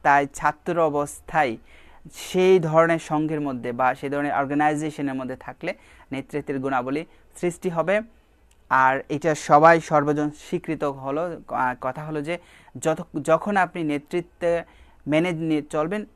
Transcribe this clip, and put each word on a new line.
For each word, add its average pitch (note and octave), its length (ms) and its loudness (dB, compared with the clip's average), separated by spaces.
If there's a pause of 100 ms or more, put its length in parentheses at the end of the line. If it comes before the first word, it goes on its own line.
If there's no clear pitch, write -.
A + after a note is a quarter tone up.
তাই C#3+ 320 4
ছাত্র D#3+ 460 -2
অবস্থায় D3 760 -2 (560)
সেই F#3 460 4
ধরনের E3 400 4
সঙ্ঘের D#3 420 -4
মধ্যে B2+ 300 -6
বা B2+ 240 0
সেই C#3 140 -8
ধরনের C#3+ 240 -2
অর্গানাইজেশনের D3 800 -2
মধ্যে C3 200 -8
থাকলে D#3+ 380 -10 (380)
নেতৃত্বের C#3 480 -6
গুণাবলী C3+ 460 -4 (300)
সৃষ্টি F3 340 -4
হবে। E3+ 320 0 (680)
আর C3 400 4
এটা D3+ 260 0
সবাই D#3+ 460 8
সর্বজন D3 480 0
স্বীকৃত - 540 -6
হলো, C#3+ 640 -6
আহ, B2+ 340 -2
কথা C#3 240 -6
হলো D#3 160 -6
যে E3 160 -6 (400)
যত, D#3+ 300 -2 (140)
যখন E3 360 2
আপনি F3 260 -2
নেতৃত্বে E3+ 800 -4 (440)
মেনে D#3+ 240 2
নিয়ে D#3+ 300 -2
চলবেন D#3+ 440 -4 (100)